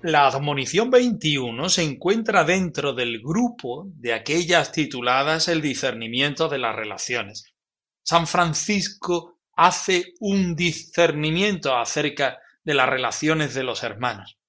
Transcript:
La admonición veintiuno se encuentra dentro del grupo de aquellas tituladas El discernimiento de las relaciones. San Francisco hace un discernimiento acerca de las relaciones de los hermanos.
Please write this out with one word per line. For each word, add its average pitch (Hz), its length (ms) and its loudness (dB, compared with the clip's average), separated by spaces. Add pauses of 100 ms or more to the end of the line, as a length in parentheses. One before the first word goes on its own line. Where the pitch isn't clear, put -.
(180)
La 143 80 8
admonición 143 640 0
veintiuno 156 800 2
se 180 140 2
encuentra 190 600 2
dentro 156 500 0
del 117 280 -4
grupo 175 640 -2 (120)
de 120 180 -2
aquellas 160 560 0
tituladas 139 760 0
El 165 140 2
discernimiento 135 880 -2
de 143 80 -4
las 113 180 -2
relaciones. 107 760 -8 (480)
San 165 240 2
Francisco 175 1120 -2 (180)
hace 180 640 2
un 196 360 0
discernimiento 160 1200 0
acerca 143 600 -2 (240)
de 151 100 -2
las 131 160 4
relaciones 131 640 0
de 131 80 -4
los 123 220 -4
hermanos. 110 640 -6